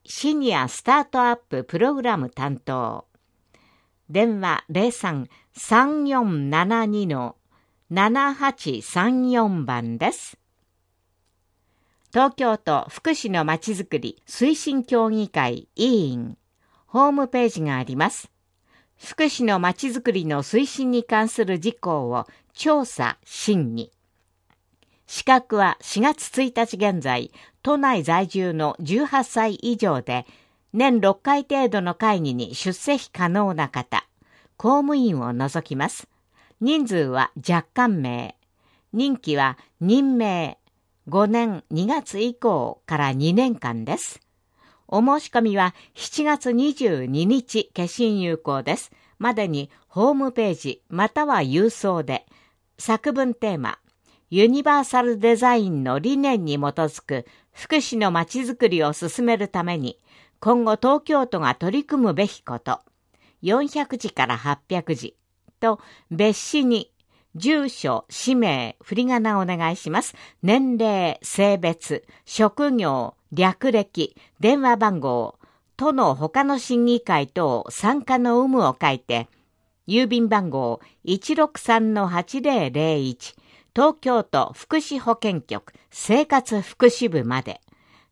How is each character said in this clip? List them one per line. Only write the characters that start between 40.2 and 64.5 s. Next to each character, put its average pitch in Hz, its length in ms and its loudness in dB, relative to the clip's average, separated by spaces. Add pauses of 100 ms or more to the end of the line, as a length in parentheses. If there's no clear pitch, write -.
五 190 180 2
年 220 440 -2
二 165 160 -2
月 214 340 -4
以 240 140 -2
降 147 520 -2
か 156 120 -4
ら 139 140 0
二 143 200 0
年 233 220 2
間 117 300 -6
で 143 120 -4
す。 - 240 -12 (680)
お 202 140 0
申 277 240 2
し - 60 -16
込 240 100 2
み 214 160 2
は 180 180 2 (200)
七 - 300 -6
月 285 280 0
二 269 220 2
十 160 320 0
二 147 200 0
日 233 460 0
消 175 160 -4 (180)
印 208 140 0
有 170 160 -2
効 139 260 -4
で 156 140 -2
す。 - 160 -14 (260)
ま 240 160 -2
で 208 140 -2
に 143 220 -6 (180)
ホ 220 220 2
ー 294 40 2
ム 269 180 -2
ペ 220 180 0
ー 165 40 -2
ジ - 340 -10
ま 190 200 0
た 294 160 -2
は 262 160 2
郵 156 300 2
送 185 320 -4
で。 131 240 -6 (500)
作 226 360 -2
文 254 220 0
テ 214 200 -4
ー 156 40 -6
マ、 120 200 -6 (500)
ユ 196 180 4
ニ 269 160 4
バ 285 180 4
ー 262 40 0
サ 247 180 0
ル 240 160 0
デ 233 180 4
ザ 247 180 4
イ 208 160 2
ン 143 120 0
の 131 160 0
理 240 180 0
念 269 280 0
に 147 120 -2
基 143 40 -2
づ 143 420 -2
く 127 240 -6 (260)
福 - 240 -4
祉 247 200 -2
の 208 140 2
ま 170 160 0
ち 247 160 -6
づ 240 120 -4
く 240 140 2
り 170 140 2
を 147 100 2
進 175 320 -4
め 233 120 2
る 202 120 -4
た 180 140 -4
め 175 160 -4
に、 123 200 -6 (420)
今 240 240 2
後 220 120 2
東 277 260 2
京 277 240 0
都 190 140 -4
が 131 140 2
取 196 240 -2
り 285 60 -2
組 269 200 0
む 185 100 2
べ 196 140 0
き - 140 -14
こ 120 160 -10
と。 - 220 -6 (640)
四 247 260 0
百 277 280 -4
字 220 140 -6
か 131 160 0
ら 120 100 -2
八 143 320 -4